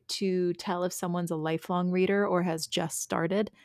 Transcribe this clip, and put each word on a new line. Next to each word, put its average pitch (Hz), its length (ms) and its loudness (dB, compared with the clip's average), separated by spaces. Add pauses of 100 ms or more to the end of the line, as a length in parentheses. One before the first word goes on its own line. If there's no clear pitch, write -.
to 180 440 0
tell 175 320 -2
if 175 80 -2
someone's 175 380 -2
a 165 40 -2
lifelong 165 560 0
reader 190 340 4
or 180 180 2
has 165 240 -2
just - 340 -2
started. 190 500 0 (140)